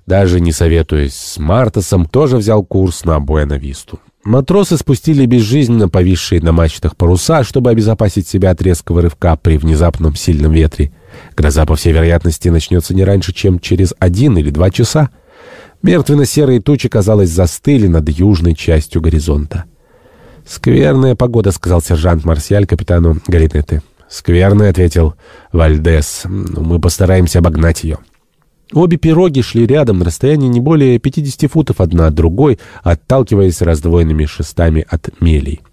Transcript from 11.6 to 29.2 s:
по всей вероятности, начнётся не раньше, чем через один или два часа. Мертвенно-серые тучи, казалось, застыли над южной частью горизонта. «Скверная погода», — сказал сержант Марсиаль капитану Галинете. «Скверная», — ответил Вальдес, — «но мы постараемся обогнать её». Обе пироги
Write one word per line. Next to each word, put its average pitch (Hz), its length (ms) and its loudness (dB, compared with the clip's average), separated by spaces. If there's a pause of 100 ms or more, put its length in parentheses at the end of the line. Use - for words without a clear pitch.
по 78 100 0
всей 82 160 0
вероятности, 82 560 0
начнётся 85 480 0
не 95 80 2
раньше, 95 300 0
чем 92 260 0
через 90 400 -2
один 98 380 0
или 73 140 0
два 85 180 0
часа. 123 400 0 (720)
Мертвенно-серые 143 800 2
тучи, 139 260 0
казалось, 104 420 2
застыли 95 580 0
над 82 200 0
южной 85 480 2
частью 80 460 -2
горизонта. 78 640 -2 (840)
«Скверная 131 680 0
погода», — 113 360 0
сказал 87 300 0
сержант 82 420 0
Марсиаль 85 420 0
капитану 85 520 0 (100)
Галинете. 80 540 0 (280)
«Скверная», — 101 600 2
ответил 82 440 0 (360)
Вальдес, — 78 720 0
«но 90 360 -8
мы 82 180 0
постараемся 90 600 0
обогнать 82 440 0
её». 80 140 -6 (720)
Обе 170 260 2
пироги 160 440 0